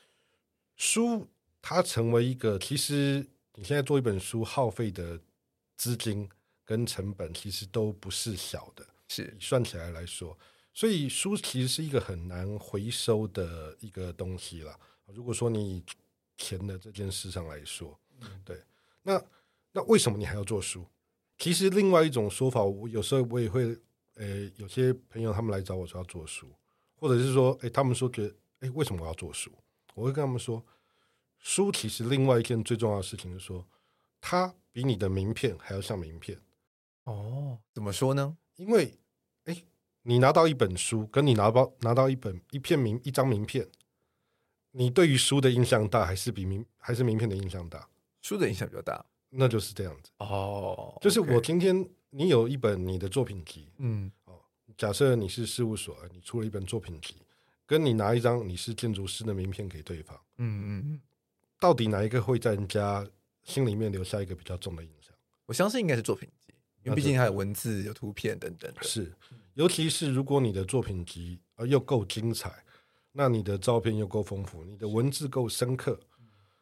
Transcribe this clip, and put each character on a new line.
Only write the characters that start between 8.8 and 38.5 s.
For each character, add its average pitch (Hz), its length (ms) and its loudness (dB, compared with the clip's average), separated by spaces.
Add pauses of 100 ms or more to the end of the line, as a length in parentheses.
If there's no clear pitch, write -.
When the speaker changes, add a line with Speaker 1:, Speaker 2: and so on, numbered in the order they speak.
Speaker 2:
是。 110 320 -10
Speaker 1:
算 123 240 2
起 - 140 -6
来 85 140 -10
来 85 140 -10
说， 82 320 -12 (360)
所 220 160 0
以 156 180 0
书 196 300 -2
其 - 240 -4
实 127 60 0
是 156 160 -2
一 156 60 -4
个 135 100 2
很 90 280 -8
难 92 320 -6
回 104 300 -6
收 110 380 0
的 82 520 -8
一 107 100 -16
个 92 240 -8
东 92 240 -8
西 85 240 -12
啦。 73 160 -16 (300)
如 107 160 -16
果 120 100 -4
说 120 160 0
你 101 340 -4 (540)
钱 - 280 -8
的 98 120 -8
这 107 140 -18
件 98 200 -6
事 95 180 -8
上 85 180 -8
来 76 180 -14
说， - 340 -14 (220)
Speaker 2:
嗯。 113 60 -18 (160)
Speaker 1:
对。 87 140 -14 (460)
那， 185 180 0 (500)
那 196 120 -4
为 220 160 6
什 127 120 2
么 98 60 -4
你 104 80 -4
还 - 100 -4
要 101 80 -4
做 98 180 -2
书？ 87 240 -10 (520)
其 175 140 0
实 190 200 4
另 196 200 6
外 160 120 8
一 160 60 4
种 113 200 0
说 131 200 0
法， 123 140 2
我 101 240 0
有 110 140 -4
时 - 120 0
候 131 160 4
我 120 100 -2
也 117 100 0
会， 117 280 0 (380)
呃， 101 420 -8
有 104 100 -12
些 127 260 2 (160)
朋 113 120 -8
友 113 120 0
他 101 80 0
们 113 100 -2
来 98 100 0
找 95 140 -6
我 90 100 -6
说 87 120 -12
要 90 60 -8
做 80 220 -12
书， - 220 -14 (480)
或 156 120 -4
者 123 140 6
是 131 120 2
说， 131 180 6 (100)
诶， 120 80 -4
他 143 140 2
们 123 100 4
说 127 160 0
觉 104 180 -4
得， - 80 -10 (240)
诶， 131 120 -6
为 143 140 0
什 101 100 -4
么 85 60 -6
我 82 60 -8
要 82 80 -6
做 80 180 -12
书？ - 180 -12 (440)
我 107 100 -4
会 135 60 0
跟 147 120 -2
他 135 80 -2
们 123 80 -2
说， 113 240 -6 (760)
书 196 320 0
其 - 180 -4
实 - 140 -6
另 131 240 2
外 123 120 6
一 113 40 0
件 113 200 0
最 120 140 0
重 113 140 2
要 101 60 0
的 95 60 -4
事 101 140 -10
情 90 160 -12
是 92 60 -12
说， 92 260 -12 (560)
它 180 320 0 (180)
比 120 120 -6
你 127 120 4
的 101 140 0
名 95 240 0
片 107 240 -2
还 - 160 -12
要 98 80 -4
像 104 160 -6
名 82 220 -10
片。 - 200 -12 (640)
Speaker 2:
哦， 120 520 -6 (160)
怎 113 80 -8
么 101 100 -2
说 131 220 2
呢？ 139 240 0 (200)